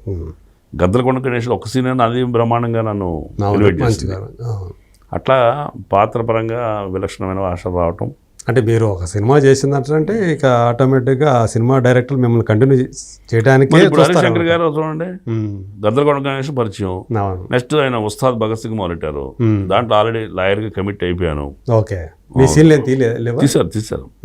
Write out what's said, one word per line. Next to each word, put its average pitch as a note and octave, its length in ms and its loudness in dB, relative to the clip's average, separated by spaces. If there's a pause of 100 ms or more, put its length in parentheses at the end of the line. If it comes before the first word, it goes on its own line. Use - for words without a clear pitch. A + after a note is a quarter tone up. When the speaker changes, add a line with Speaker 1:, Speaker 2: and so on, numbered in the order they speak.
Speaker 1:
మ్మ్. - 760 -10
Speaker 2:
గద్దలకొండ B2+ 440 0
గణేష్ B2 220 -4
ఒక G#2 180 -4
సీన్ B2+ 200 -2
అయినా B2+ 180 0
అది A#2 200 0
బ్రహ్మాండంగా A#2 580 0
నన్ను F#2 480 -4 (140)
Speaker 1:
అవును, G2+ 120 0
Speaker 2:
ఎలివేట్ G2 200 4
Speaker 1:
మంచిగా, A#2 140 0
Speaker 2:
చేసింది. F#2+ 240 -4
Speaker 1:
అవును. G2+ 580 -10 (400)
Speaker 2:
అట్లా C3 580 0 (220)
పాత్ర A2 300 0
పరంగా A2+ 680 -4
విలక్షణమైన F#2+ 480 -6
భాష F2+ 280 -4
రావటం. F2 460 -2 (360)
Speaker 1:
అంటే B2 120 2
మీరు A2+ 260 2
ఒక F2+ 180 -4
సినిమా G#2 340 2
చేసిందంటే D3 960 2
ఇక C#3 140 0
ఆటోమేటిక్గా C3 880 2
ఆ A#2 140 4
సినిమా A#2+ 320 2
డైరెక్టర్లు B2 440 2
మిమ్మల్ని A#2 220 2
కంటిన్యూ B2 340 4
చే-, C3 100 0 (460)
చేయడానికే C3+ 400 4
Speaker 2:
మరి F3+ 100 8
ఇప్పుడు D3 160 4
Speaker 1:
చూస్తారు E3 180 4
Speaker 2:
హరిశంకర్ A#2+ 240 2
Speaker 1:
అనమాట. E3+ 180 2
Speaker 2:
గారు D#3+ 160 0
చూడండి, D#3 540 -6
Speaker 1:
మ్మ్. G2+ 560 -6
Speaker 2:
గద్దలకొండ C#3 400 2
గణేష్ C3+ 320 -4
పరిచయం. G2+ 580 -4
Speaker 1:
అవును. F#2+ 340 -4
Speaker 2:
నెక్స్ట్ B2 240 -2
ఆయన C3+ 220 0
ఉస్తాద్ A2 380 -2
భగత్ A2 240 -2
సింగ్ A2 160 -8
మొదలెట్టారు. D#2 680 -6
Speaker 1:
మ్మ్. G#2 280 0
Speaker 2:
దాంట్లో G#2+ 340 2
already A2 340 -4
లాయర్గా G2 320 0
కమిట్ G2 360 -4
అయిపోయాను. D#2 500 -4 (180)
Speaker 1:
ఓకే. G#2+ 240 0
మీ E2+ 60 -10
Speaker 2:
అవును. - 440 0
Speaker 1:
సీన్లు D#3 280 6
ఏం C#3+ 60 4
తీయలే-, B2+ 380 0
లేవా? A#2 220 -4
Speaker 2:
తీశారు, C3+ 280 2
తీశారు. E2+ 420 -8 (140)